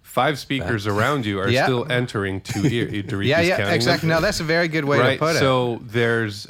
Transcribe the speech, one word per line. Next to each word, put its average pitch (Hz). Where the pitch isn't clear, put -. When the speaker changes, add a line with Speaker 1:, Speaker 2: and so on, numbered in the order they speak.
Speaker 1:
Five 135
speakers 113
Speaker 2:
Facts. 104
Speaker 1:
around 127
you 98
are 98
Speaker 3:
Yeah. 127
Speaker 1:
still 123
entering 101
two -
ear-, 120
Speaker 3:
<laughs> 104
Speaker 1:
Dorit 98
Speaker 3:
Yeah, 151
Speaker 1:
is 170
Speaker 3:
yeah, 185
Speaker 1:
counting 202
them. -
Speaker 3:
exactly. 160
No, 160
that's 196
a 170
very 165
good 156
way 139
Speaker 1:
Right? 131
Speaker 3:
to -
put 156
it. -
Speaker 1:
So 127
there's 117